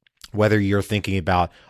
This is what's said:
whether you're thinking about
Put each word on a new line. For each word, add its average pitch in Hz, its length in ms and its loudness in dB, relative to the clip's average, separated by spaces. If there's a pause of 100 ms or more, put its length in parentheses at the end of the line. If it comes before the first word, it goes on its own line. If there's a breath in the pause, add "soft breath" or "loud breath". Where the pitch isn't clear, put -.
(320)
whether 104 260 2
you're 101 240 0
thinking 98 360 -4
about 87 340 0 (180 soft breath)